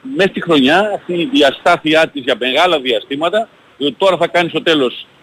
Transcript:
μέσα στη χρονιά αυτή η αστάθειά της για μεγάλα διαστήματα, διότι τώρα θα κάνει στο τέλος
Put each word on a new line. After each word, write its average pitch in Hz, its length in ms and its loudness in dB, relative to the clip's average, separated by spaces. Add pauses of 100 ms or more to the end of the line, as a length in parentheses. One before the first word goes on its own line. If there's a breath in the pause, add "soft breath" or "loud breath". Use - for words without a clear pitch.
(160)
μέσα 190 120 2
στη 190 140 -8
χρονιά 165 520 2
αυτή 170 380 -4
η 143 120 4
αστάθειά 156 640 2
της 143 140 -10
για 123 160 -2
μεγάλα 143 420 0
διαστήματα, 143 680 -2 (300)
διότι 214 200 -4
τώρα 190 180 2
θα 165 100 0
κάνει 170 220 0
στο 156 140 -6
τέλος 147 440 0 (160)